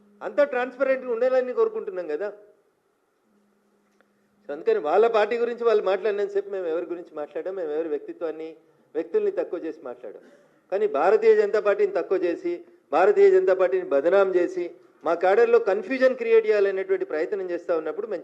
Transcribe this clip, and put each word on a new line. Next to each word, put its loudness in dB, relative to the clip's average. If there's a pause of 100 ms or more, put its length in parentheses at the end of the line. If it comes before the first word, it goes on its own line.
(220)
అంతా 0
ట్రాన్స్పరెంట్గా -2
ఉండాలని 0
కోరుకుంటున్నాం -4
కదా. -6 (2250)
So, -10
అందుకని 0
వాళ్ళ 2
పార్టీ 2
గురించి -2
వాళ్ళు 4
మాట్లాడినంతసేపు -2
మేము -6
ఎవరి -4
గురించి -12
మాట్లాడాం, -8
మేము -6
ఎవరి -4
వ్యక్తిత్వాన్ని, -8 (380)
వ్యక్తుల్ని -2
తక్కువ -4
చేసి -10
మాట్లాడాం. -14 (480)
కానీ 0
భారతీయ 4
జనతా 2
పార్టీని 0
తక్కువ -2
చేసి, -4 (280)
భారతీయ 6
జనతా 4
పార్టీని 0
బదనాం 2
చేసి, -2 (300)
మా 0
క్యాడర్లో 4
కన్ఫ్యూజన్ 0
క్రియేట్ 4
చేయాలనేటువంటి 0
ప్రయత్నం -4
చేస్తూ -4
ఉన్నప్పుడు -8
మేము -8